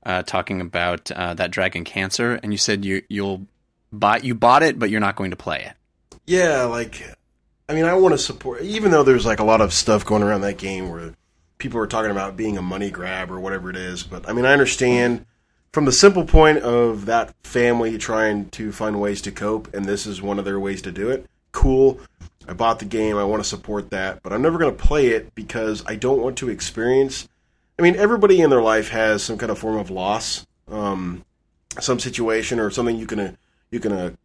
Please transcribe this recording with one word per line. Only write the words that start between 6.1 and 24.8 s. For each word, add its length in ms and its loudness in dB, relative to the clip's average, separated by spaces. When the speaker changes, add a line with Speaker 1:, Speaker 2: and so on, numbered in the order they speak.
Speaker 2:
Yeah, 380 2
like, 380 -6
I 60 -4
mean, 120 2
I 80 2
wanna 240 4
support, 420 -8
even 300 0
though 140 8
there's, 200 6
like, 160 2
a 40 0
lot 180 6
of 100 2
stuff 320 2
going 180 2
around 200 0
that 160 -4
game 320 -6
where 240 -12
people 240 -6
are 60 0
talking 240 -2
about 260 -4
being 220 -4
a 40 -6
money 280 -4
grab 400 -8
or 100 -10
whatever 300 -8
it 60 -8
is, 260 -8
but, 260 -14
I 60 -4
mean, 100 0
I 80 6
understand 720 2
from 140 0
the 60 4
simple 340 6
point 320 8
of 480 0
that 360 0
family 540 0
trying 540 -2
to 200 -10
find 300 -6
ways 220 -4
to 100 -10
cope, 400 -6
and 140 -6
this 200 -4
is 140 -10
one 180 -4
of 60 -4
their 160 -4
ways 220 -6
to 100 -10
do 160 -6
it. 160 -4
Cool. 460 4
I 60 -12
bought 260 0
the 60 -12
game. 300 -2
I 80 0
wanna 200 -2
support 460 -8
that, 340 -6
but 80 -8
I'm 100 -2
never 160 2
gonna 140 0
play 360 2